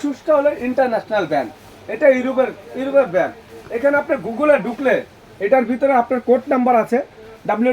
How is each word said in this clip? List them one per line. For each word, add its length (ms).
শুজটা 360
হলো 120
ইন্টারন্যাশনাল 600
ব্র্যান্ড, 200
এটা 120
ইউরোপের, 340
ইউরোপের 340
ব্র্যান্ড। 220
এখানে 260
আপনি 120
Google-এ 320
ঢুকলে 280
এটার 240
ভিতরে 220
আপনার 260
কোড 140
নাম্বার 300
আছে, 160
ডাব্লিউ 240